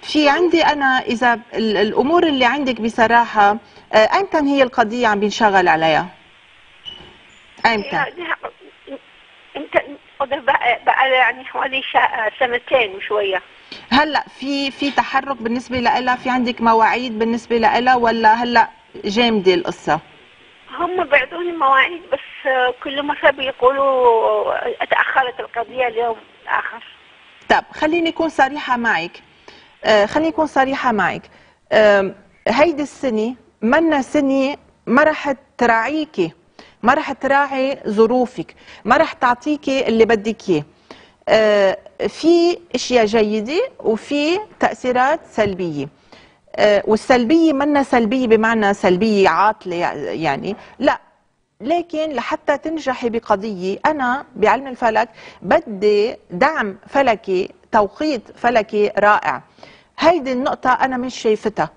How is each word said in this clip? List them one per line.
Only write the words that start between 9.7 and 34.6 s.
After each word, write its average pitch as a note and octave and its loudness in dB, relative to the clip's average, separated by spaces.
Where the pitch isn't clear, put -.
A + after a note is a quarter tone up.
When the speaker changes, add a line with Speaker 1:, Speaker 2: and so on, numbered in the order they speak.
Speaker 2:
قدر C#4 -6
بقى، A#3+ -2
بقى C4 0
يعني B3+ 0
حوالي C4 -8
شا-، A#3 -2
سنتين A#3+ -2
وشويه. G3 -4
Speaker 1:
هلا C#4 2
في، C#4 -4
في C#4+ -4
تحرك C4+ -2
بالنسبه A#3+ -4
لها؟ B3 0
في B3+ -8
عندك B3 -2
مواعيد A3+ 2
بالنسبه A#3 -2
لها A#3+ 2
ولا A3+ 4
هلا A#3+ 2
جامده G#3 2
القصه؟ E3+ -2
Speaker 2:
هم F4 -2
بيعطوني E4 -2
مواعيد، D#4 0
بس - -6
كل C#4+ -6
مره D4 0
بيقولوا B3+ 0
اتاخرت - -2
القضيه A3+ -6
اليوم A3+ -4
اخر. - -6
Speaker 1:
طب F#3+ 4
خليني E4 -2
اكون E4 -4
صريحه C#4 -2
معك، F#3 -2
آه، G#3 4
خليني D#4 0
اكون D#4 -2
صريحه C4+ 0
معك، F3 -2
آم، G3+ 4
هيدي D4 2
السنه A#3+ -4
منا D4 2
سنه C4+ -2